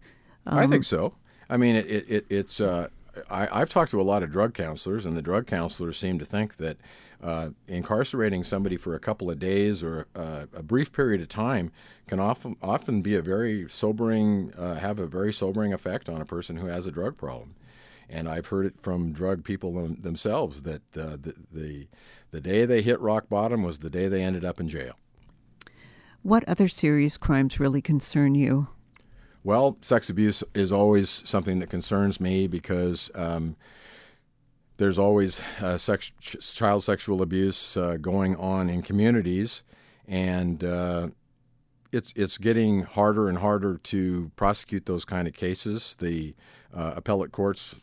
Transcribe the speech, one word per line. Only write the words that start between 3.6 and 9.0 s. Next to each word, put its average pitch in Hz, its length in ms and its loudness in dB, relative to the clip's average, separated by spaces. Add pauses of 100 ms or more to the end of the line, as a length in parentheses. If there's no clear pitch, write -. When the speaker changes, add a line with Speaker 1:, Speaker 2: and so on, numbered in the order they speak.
Speaker 1:
talked 170 220 2
to 104 80 2
a 95 40 4
lot 98 200 2
of 78 80 -4
drug 104 220 2
counselors, 92 520 -4
and 82 100 -4
the 82 60 -4
drug 95 240 0
counselors 85 520 -4
seem 92 200 -2
to 73 80 -8
think 107 300 -4
that, 78 220 -6 (440)
uh, 82 280 -4 (180)
incarcerating 104 760 0
somebody 98 340 -2
for 82 180 -6
a 76 40 -6
couple 101 300 -4